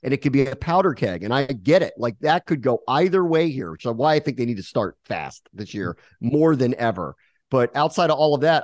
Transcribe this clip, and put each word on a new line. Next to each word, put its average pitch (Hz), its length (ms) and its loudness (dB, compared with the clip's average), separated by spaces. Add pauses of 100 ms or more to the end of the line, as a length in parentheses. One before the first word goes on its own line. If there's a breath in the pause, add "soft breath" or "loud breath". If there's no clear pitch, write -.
and 131 100 -2
it 139 40 0
could 147 120 0
be 131 160 2
a 131 80 -8
powder 175 400 0
keg. 92 300 -4
And 110 100 -2
I 139 120 0
get 139 360 2
it. - 160 -4
Like, 113 220 -4
that 160 260 0
could 151 160 -2
go 120 240 2
either 180 380 2
way 165 260 2
here, 120 220 -8
which 80 120 -14
is 120 100 -2
why 135 200 2
I 151 60 2
think 135 160 -4
they 120 80 -2
need 117 140 -4
to 95 40 -10
start 95 340 -4 (100)
fast 76 460 -10
this 98 220 -12
year 90 220 -6 (240 soft breath)
more 151 340 2
than 127 220 0
ever. 92 400 -4 (340)
But 123 240 2
outside 156 360 0
of 143 100 0
all 151 160 2
of 131 60 -2
that, 160 220 4